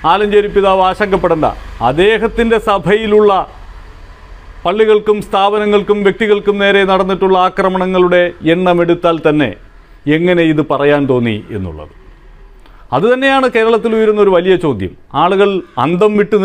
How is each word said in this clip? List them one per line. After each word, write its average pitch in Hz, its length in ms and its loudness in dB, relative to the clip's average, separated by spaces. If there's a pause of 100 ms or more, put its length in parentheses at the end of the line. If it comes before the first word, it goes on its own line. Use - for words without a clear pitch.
(120)
ആലഞ്ചേരി 208 440 0
പിതാവ് 190 340 2
ആശങ്കപ്പെടണ്ട, 180 560 -2 (440)
അദ്ദേഹത്തിൻ്റെ 220 680 0 (120)
സഭയിലുള്ള 208 640 2 (1300)
പള്ളികൾക്കും 214 520 0 (100)
സ്ഥാപനങ്ങൾക്കും 208 800 0
വ്യക്തികൾക്കും 202 560 0
നേരെ 196 280 2
നടന്നിട്ടുള്ള 190 460 0 (100)
ആക്രമണങ്ങളുടെ 185 760 0 (300)
എണ്ണമെടുത്താൽ 175 640 0 (100)
തന്നെ 151 220 0 (680)
എങ്ങനെ 175 360 2
ഇത് 151 100 0 (100)
പറയാൻ 143 280 0 (100)
തോന്നി 117 260 0 (200)
എന്നുള്ളത്. 80 380 -12 (1000)
അതുതന്നെയാണ് 262 580 2
കേരളത്തിൽ 226 420 0
ഉയരുന്ന 214 280 2
ഒരു 196 120 2
വലിയ 185 180 2 (100)
ചോദ്യം. 95 280 -4 (300)
ആളുകൾ 196 260 2 (360)
അന്തം 180 360 0
വിട്ടു 208 240 0